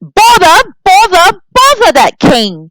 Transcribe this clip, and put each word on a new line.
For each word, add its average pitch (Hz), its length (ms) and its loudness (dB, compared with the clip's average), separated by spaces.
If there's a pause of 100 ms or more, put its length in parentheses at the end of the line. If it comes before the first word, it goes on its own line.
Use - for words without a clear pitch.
Bother, 392 720 0 (100)
bother, 381 560 0 (120)
bother 508 400 0
that 247 260 0
king! 190 520 -4